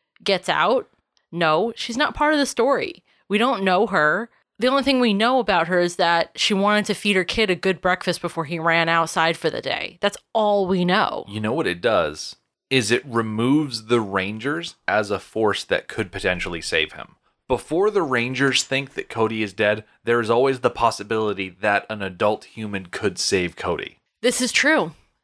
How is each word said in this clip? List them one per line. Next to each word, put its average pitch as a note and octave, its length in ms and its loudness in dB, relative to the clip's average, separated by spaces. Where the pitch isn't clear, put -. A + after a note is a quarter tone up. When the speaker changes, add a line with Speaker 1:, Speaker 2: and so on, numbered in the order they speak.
Speaker 1:
gets F#3 260 -2
out? F3+ 400 0
No, E3+ 460 2
she's A#3 200 -8
not D4 180 0
part D4+ 180 2
of D4+ 60 2
the C#4 80 2
story. - 580 -2
We G3 100 0
don't A3 260 0
know F#3+ 240 4
her. F3 420 0
The A#3+ 100 2
only C4+ 160 2
thing C4 160 2
we A#3 120 4
know A#3 280 2
about F3+ 280 2
her F3+ 120 2
is F3 160 0
that E3+ 400 2
she - 180 0
wanted G3+ 320 2
to G#3 80 -2
feed G#3 220 0
her F#3 80 2
kid G#3+ 260 0
a F3+ 60 2
good F#3 260 -2
breakfast F3+ 400 -2
before E3 220 -6
he E3 140 -6
ran E3 300 2
outside E3 480 2
for D#3+ 140 -2
the - 100 -4
day. - 400 -6
That's G3+ 160 -2
all G#3 340 2
we F3+ 180 0
know. F#3 440 0
Speaker 2:
You G#2 120 -8
know G#2+ 120 -2
what D3 140 -2
it F2 140 -2
does E2+ 560 0
is A#2+ 200 0
it A#2+ 140 2
removes A#2 840 -2
the A#2 140 4
Rangers A2 760 -4
as G#2 220 0
a G2 80 0
force G#2+ 460 -2
that - 240 -2
could G#2+ 220 -6
potentially F2+ 520 -4
save D#2+ 300 -2
him. - 240 -18
Before F#3+ 440 0
the G3 120 0
Rangers C3 600 0
think C3+ 320 -6
that - 160 -8
Cody A2 320 0
is G2+ 100 -4
dead, G#2+ 320 0
there A#2 160 2
is A2 100 -2
always B2+ 300 2
the A#2+ 100 2
possibility G#2+ 800 -2
that G2+ 400 0
an G#2+ 100 -8
adult G2+ 440 0
human G2+ 420 -8
could F2+ 320 -4
save F2+ 360 0
Cody. - 440 -6
Speaker 1:
This B3 180 0
is B3 100 0
true. B3+ 420 0